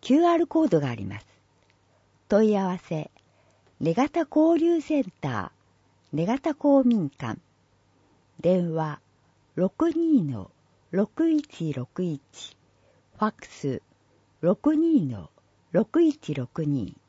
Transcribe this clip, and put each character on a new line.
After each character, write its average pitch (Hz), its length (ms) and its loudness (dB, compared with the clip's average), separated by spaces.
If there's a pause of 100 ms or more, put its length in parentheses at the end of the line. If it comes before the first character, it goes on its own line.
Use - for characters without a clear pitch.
キ - 140 2
ュ 311 60 4
ー 349 100 4
ア - 20 4
ー 339 60 2
ル 339 80 0
コ 320 160 2
ー 311 40 2
ド 175 120 2
が 143 100 -4
あ 120 60 -6
り 104 100 -10
ま 101 140 -10
す。 - 80 -20 (1000)
問 214 200 4
い 208 80 2
合 190 80 -2
わ 185 120 -4
せ、 156 340 -10 (680)
根 160 140 -2
形 294 360 -2
交 320 300 2
流 330 220 0
セ 294 200 -2
ン 185 200 -6
タ 117 300 -6 (600)
ー、 147 60 -6
根 160 80 -2
形 277 300 -4
公 277 280 4
民 220 260 2
館。 - 300 -10 (1000)
電 175 340 0
話、 156 280 -6 (540)
六 302 360 0
二 320 320 2
の 120 260 -6 (420)
六 208 380 0
一 285 440 -4
六 127 300 -8
一。 - 540 -10 (600)
フ 214 60 0
ァ - 20 0
ッ 214 60 -2
ク - 140 -20
ス、 - 340 -6 (600)
六 196 340 2
二 311 300 2
の 107 240 -8 (420)
六 220 300 0
一 311 320 0
六 131 320 -6
二。 139 320 -4 (120)